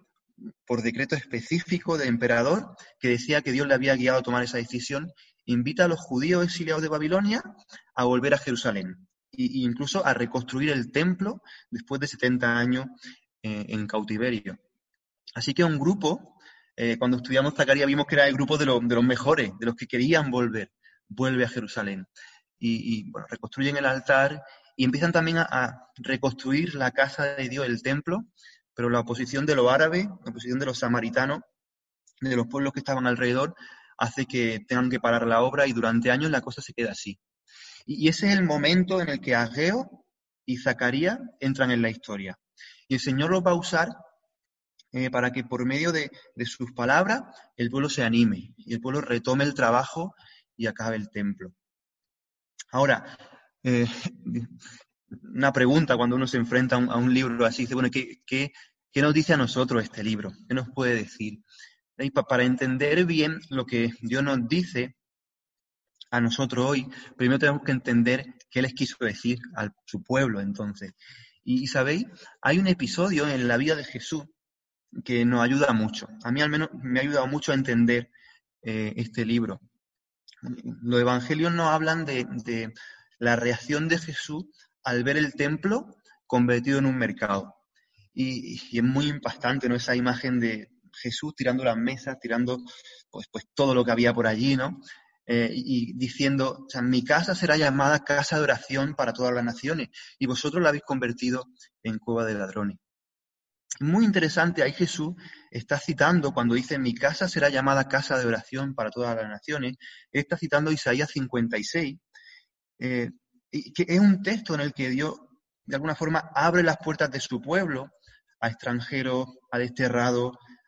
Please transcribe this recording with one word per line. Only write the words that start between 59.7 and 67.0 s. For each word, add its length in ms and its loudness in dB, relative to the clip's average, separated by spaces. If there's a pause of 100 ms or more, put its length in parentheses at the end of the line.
este 200 -10
libro? 300 -4 (160)
¿Qué 60 -4
nos 200 -4
puede 200 0
decir?" 480 -6 (560)
Y 120 -4
pa-, 140 0
para 200 2
entender 600 2
bien 360 0 (100)
lo 160 -4
que 340 0
Dios 220 -2
nos 260 0
dice 480 -2 (1120)
a 100 0
nosotros 460 0
hoy, 240 -2 (260)